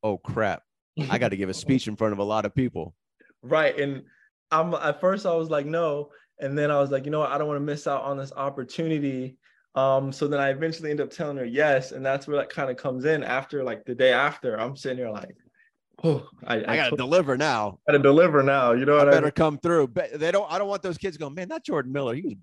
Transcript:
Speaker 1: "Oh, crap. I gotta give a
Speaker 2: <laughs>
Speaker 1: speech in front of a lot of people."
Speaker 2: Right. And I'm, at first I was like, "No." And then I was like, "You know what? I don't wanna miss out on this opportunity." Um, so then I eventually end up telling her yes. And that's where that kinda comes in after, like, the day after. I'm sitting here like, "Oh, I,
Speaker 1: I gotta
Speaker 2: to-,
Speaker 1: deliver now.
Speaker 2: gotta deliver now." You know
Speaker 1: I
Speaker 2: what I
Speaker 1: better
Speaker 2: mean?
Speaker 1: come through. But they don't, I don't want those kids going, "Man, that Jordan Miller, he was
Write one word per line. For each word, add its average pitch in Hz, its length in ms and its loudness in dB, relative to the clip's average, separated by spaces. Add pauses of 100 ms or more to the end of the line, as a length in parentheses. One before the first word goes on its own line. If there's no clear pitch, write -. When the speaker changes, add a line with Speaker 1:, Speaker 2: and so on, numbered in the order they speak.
Speaker 1:
"Oh, 104 160 -2
crap. 101 420 -2 (480)
I 104 80 0
gotta 107 200 0
give 95 120 -4
a 95 40 -4
Speaker 2:
<laughs> - 120 0
Speaker 1:
speech 135 220 4
in 107 80 -6
front 107 180 0
of 101 60 -6
a 101 40 -2
lot 107 220 0
of 104 80 -6
people." 117 400 -4 (480)
Speaker 2:
Right. 151 380 2
And 139 240 -4 (480)
I'm, 165 240 2
at 147 260 -2
first 196 240 0
I 180 100 0
was 160 140 -2
like, 147 160 -2
"No." 147 460 -4 (280)
And 139 180 -4
then 147 140 2
I 147 80 2
was 139 120 2
like, 135 140 -2
"You 147 60 -6
know 151 80 0
what? 143 120 0
I 143 60 -2
don't 151 100 -2
wanna 147 140 -2
miss 147 260 -6
out 139 160 -2
on 139 140 -4
this 139 160 -10
opportunity." 139 1040 -4 (380)
Um, 135 360 2
so 147 160 -4
then 143 120 -2
I 139 100 0
eventually 160 420 -4
end 147 100 -4
up 135 100 -4
telling 147 260 -8
her 127 80 -6
yes. 135 480 2
And 135 120 -6
that's 135 220 -2
where 147 100 -2
that 135 140 -2
kinda 135 240 -4
comes 127 300 -6
in 156 180 0
after, 135 400 -4
like, 117 220 -6
the 123 100 -6
day 127 160 4
after. 127 480 0
I'm 127 160 -6
sitting 131 220 -8
here 123 140 -6
like, 104 240 -12 (680)
"Oh, 156 240 0 (180)
I, 120 120 -2
Speaker 1:
I 113 180 -2
gotta 160 160 2
Speaker 2:
to-, - 60 -2
Speaker 1:
deliver 139 400 2
now. 117 500 0
Speaker 2:
gotta 143 120 6
deliver 147 440 8
now." 135 300 4
You 127 120 0
know 147 100 6
Speaker 1:
I 147 40 8
Speaker 2:
what 143 100 8
I - 20 10
Speaker 1:
better 151 160 6
Speaker 2:
mean? 143 60 -2
Speaker 1:
come 156 260 2
through. 170 300 2
But 139 300 -6
they 160 120 0
don't, 190 200 0
I 170 60 -2
don't 202 100 -2
want 196 140 -4
those 180 160 -6
kids 185 200 -8
going, 147 180 -10
"Man, 180 140 -10
that 320 140 -10
Jordan 143 280 -4
Miller, 135 240 -2
he 151 80 -8
was 285 200 -6